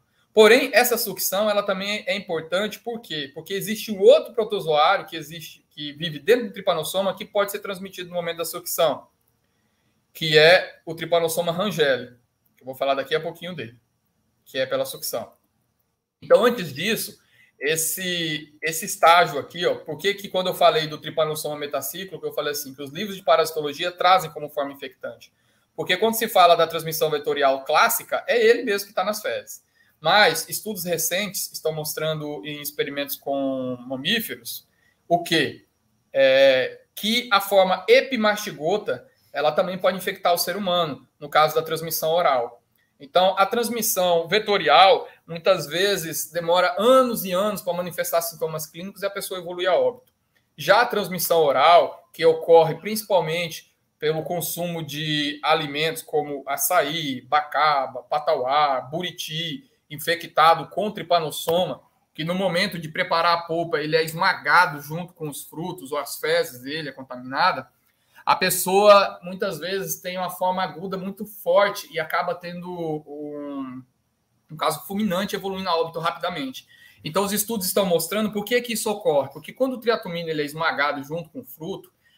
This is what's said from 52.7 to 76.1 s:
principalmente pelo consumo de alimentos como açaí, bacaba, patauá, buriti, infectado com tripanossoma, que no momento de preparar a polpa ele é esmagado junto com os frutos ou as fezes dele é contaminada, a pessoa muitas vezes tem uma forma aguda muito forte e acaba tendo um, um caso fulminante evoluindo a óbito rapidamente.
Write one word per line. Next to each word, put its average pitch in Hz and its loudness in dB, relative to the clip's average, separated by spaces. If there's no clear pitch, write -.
principalmente 175 -2
pelo 151 -2
consumo 170 -6
de 147 -4
alimentos 151 0
como 147 -4
açaí, 147 -2
bacaba, 135 0
patauá, 143 0
buriti, 156 -8
infectado 156 2
com 208 -4
tripanossoma, 170 -2
que 156 -10
no 170 -4
momento 185 -2
de 156 -12
preparar 170 0
a 165 -6
polpa 165 -2
ele 151 0
é 160 4
esmagado 160 2
junto 165 -12
com 151 -10
os - -12
frutos 160 -10
ou 151 -4
as - -8
fezes 156 -2
dele 143 -8
é - -12
contaminada, 131 -4
a 143 4
pessoa 196 6
muitas 185 -6
vezes 180 -6
tem 180 -8
uma 180 -6
forma 185 -2
aguda 185 -8
muito 196 -10
forte 196 0
e 160 -6
acaba 170 -2
tendo 175 -12
um, 147 -8
um 151 -14
caso 151 -4
fulminante 202 -2
evoluindo 190 -6
a 170 2
óbito 160 -2
rapidamente. 165 -6